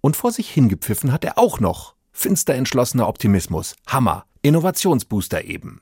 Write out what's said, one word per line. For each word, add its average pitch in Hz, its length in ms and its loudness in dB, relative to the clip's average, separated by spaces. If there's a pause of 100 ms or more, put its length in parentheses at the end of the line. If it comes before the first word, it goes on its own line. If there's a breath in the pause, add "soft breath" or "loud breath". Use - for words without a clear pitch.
Und 147 140 2
vor 240 160 -2
sich - 180 -8
hingepfiffen 113 640 2
hat - 120 -2
er - 140 -4
auch - 220 2
noch. 90 340 -2 (180)
Finster - 440 0
entschlossener 127 520 0
Optimismus. 95 680 0 (100)
Hammer. 120 400 -2 (160)
Innovationsbooster 147 1000 0
eben. - 380 -14